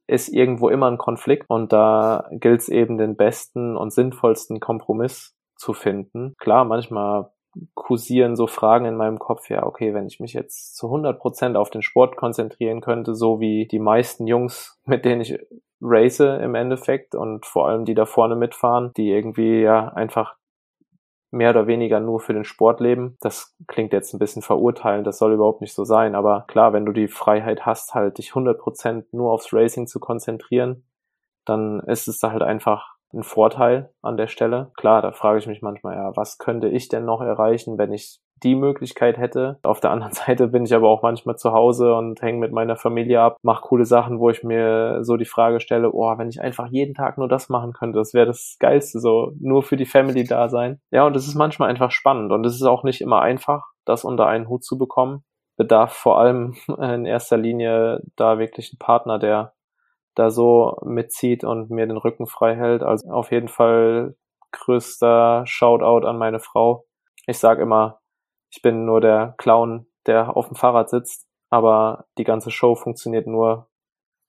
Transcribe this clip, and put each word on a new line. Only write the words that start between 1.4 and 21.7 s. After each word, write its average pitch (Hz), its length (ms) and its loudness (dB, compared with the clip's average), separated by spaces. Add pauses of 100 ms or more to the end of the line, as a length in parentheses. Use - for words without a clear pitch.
und 113 240 -2
da 110 580 4
gilt's 117 380 2
eben 117 280 0
den 110 180 -2
besten 117 600 -2
und 107 160 -6
sinnvollsten 123 680 0
Kompromiss 113 720 -6 (220)
zu - 180 -8
finden. 107 640 -6
Klar, 120 280 2
manchmal 104 640 -4 (460)
kursieren 120 600 0
so 113 120 0
Fragen 117 380 2
in 113 100 -4
meinem 110 240 -2
Kopf, - 300 -8
ja, - 160 -2
okay, 107 280 -4
wenn 98 140 -6
ich - 120 -16
mich 117 140 -12
jetzt - 420 -12
zu 117 140 -8
hundert 143 300 -4
Prozent 120 360 -4
auf 104 140 0
den 110 140 -10
Sport 123 340 4
konzentrieren 113 640 -4
könnte, 117 320 -4
so 113 260 0
wie 110 280 -2
die 110 120 -4
meisten 113 460 0
Jungs, 120 600 -4
mit 127 200 0
denen 120 160 0
ich - 160 -8 (420)
race 120 420 4
im 131 340 0
Endeffekt 127 580 -4
und 110 320 -8
vor 71 220 0
allem 113 180 -2
die 113 80 -2
da 110 120 2
vorne 117 300 2
mitfahren, 120 640 -2
die 107 140 0
irgendwie 113 500 0
ja 110 280 2
einfach 110 460 -6 (920)
mehr 117 200 2
oder 113 180 4
weniger 113 320 0